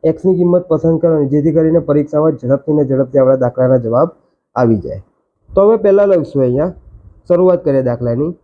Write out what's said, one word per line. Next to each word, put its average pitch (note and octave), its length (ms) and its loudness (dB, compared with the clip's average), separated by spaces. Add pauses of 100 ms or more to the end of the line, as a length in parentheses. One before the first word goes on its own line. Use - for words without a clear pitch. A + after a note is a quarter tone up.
એક્સની F3 320 0
કિંમત F3 320 2
પસંદ D#3+ 320 0
કરવાની, D#3+ 280 0
જેથી D3 240 0
કરીને D#3+ 280 2
પરીક્ષામાં D3 580 -2
ઝડપથી C#3 360 -2
ને D3 100 2
ઝડપથી C3 340 -2
આપણા C3 260 2
દાખલાના B2+ 320 0
જવાબ A#2+ 320 0 (480)
આવી A#2 280 2
જાય. - 180 -12 (520)
તો G3 120 4
હવે A3 100 4
પહેલા G3+ 300 2
લખશું D#3+ 360 0
અહીંયા, C#3 300 -2 (560)
શરૂઆત F3 360 2
કરીએ C3+ 180 0
દાખલાની B2 480 -4 (140)